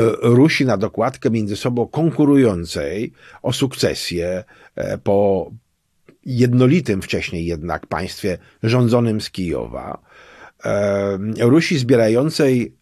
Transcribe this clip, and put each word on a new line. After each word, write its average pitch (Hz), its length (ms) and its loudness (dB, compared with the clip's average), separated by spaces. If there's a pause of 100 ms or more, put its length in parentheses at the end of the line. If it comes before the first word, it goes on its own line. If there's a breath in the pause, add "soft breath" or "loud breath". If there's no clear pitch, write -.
(220)
Rusi 127 420 4
na 120 120 0
dokładkę 110 540 -2
między 107 260 -2
sobą 120 300 -2
konkurującej 120 1300 0 (300 loud breath)
o 123 100 -2
sukcesję, 90 920 -4 (320 soft breath)
e, 98 220 -4
po 98 520 0 (760)
jednolitym 123 760 2
wcześniej - 440 -6
jednak 82 400 -6
państwie 87 520 -6 (240 soft breath)
rządzonym 117 580 2
z - 100 -10
Kijowa, 65 720 -8 (600 loud breath)
e, 101 540 -2 (220)
Rusi 143 380 4
zbierającej, 123 1040 2